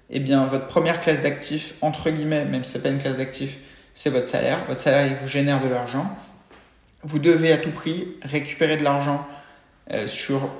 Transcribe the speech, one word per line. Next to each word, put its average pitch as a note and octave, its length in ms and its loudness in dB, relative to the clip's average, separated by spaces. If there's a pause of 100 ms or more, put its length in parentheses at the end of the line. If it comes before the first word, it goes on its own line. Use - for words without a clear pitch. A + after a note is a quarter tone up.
eh C#3 100 -4
bien, C3+ 260 4
votre C3 220 -2
première E3 320 2
classe D3 220 2
d'actifs, C#3+ 580 -4
entre D3+ 300 -2
guillemets, D3+ 340 0
même C3 220 -4
si - 80 -12
c'est - 100 -6
pas C#3 60 2
une C#3 100 0
classe C3+ 160 -2
d'actifs, C3+ 400 -6 (380)
c'est - 160 -2
votre B2+ 180 0
salaire. - 400 0
Votre C3 140 -4
salaire, C#3 260 4
il C3+ 80 0
vous C3 120 -6
génère C#3+ 360 2
de C3 60 2
l'argent. B2+ 440 -2 (880)
Vous D3+ 180 -2
devez D#3+ 340 6
à - 40 4
tout D#3 140 -2
prix F3 380 -4 (140)
récupérer D3+ 520 0
de D3 80 0
l'argent, C#3+ 420 2 (680)
euh, G#2+ 120 -2
sur - 440 -2 (100)